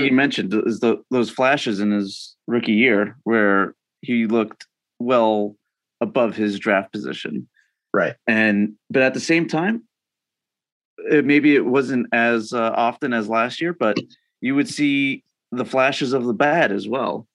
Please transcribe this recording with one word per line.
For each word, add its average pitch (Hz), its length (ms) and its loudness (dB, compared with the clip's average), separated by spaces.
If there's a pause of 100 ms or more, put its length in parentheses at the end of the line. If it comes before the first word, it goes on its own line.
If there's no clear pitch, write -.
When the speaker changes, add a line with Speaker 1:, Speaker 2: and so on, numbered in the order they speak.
Speaker 1:
Yeah. 139 60 2
Speaker 2:
you - 60 4
mentioned 131 380 0 (120)
is 113 140 -2
the, 113 300 2
those 120 200 0
flashes 131 500 0
in 104 100 0
his 101 460 -6 (100)
rookie 117 260 0
year 107 520 2
where 101 500 2 (280)
he 117 240 -2
looked 107 400 -2 (340)
well 110 560 0 (440)
above 117 360 -2
his 104 240 -2
draft 101 320 0
position. - 560 -10 (440)
Speaker 3:
Right. 92 220 0 (120)
Speaker 2:
And, 107 480 2 (160)
but 135 120 2
at 131 120 2
the 131 60 -4
same 165 280 0
time, 196 360 -2 (1300)
it, 147 140 4
maybe 143 300 4
it 123 120 2
wasn't 127 460 0
as, 117 400 0
uh, 113 220 0
often 120 380 -2
as 110 160 -2
last 113 320 -2
year, 170 120 -4
but 113 260 0 (420)
you 131 140 -2
would 139 140 0
see 139 560 -2 (280)
the 123 120 -4
flashes 131 480 0
of 127 120 0
the 120 100 -2
bad 147 380 0
as 98 160 -6
well. 113 460 -6